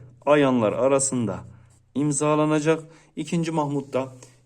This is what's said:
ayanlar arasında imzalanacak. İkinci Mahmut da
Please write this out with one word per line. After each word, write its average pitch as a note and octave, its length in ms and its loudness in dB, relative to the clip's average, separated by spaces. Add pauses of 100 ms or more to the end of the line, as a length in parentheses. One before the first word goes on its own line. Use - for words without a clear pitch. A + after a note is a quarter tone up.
(260)
ayanlar C3 480 4
arasında B2 720 0 (520)
imzalanacak. D3+ 880 0 (320)
İkinci E3 360 -4
Mahmut C#3+ 420 -4
da B2+ 220 -4 (300)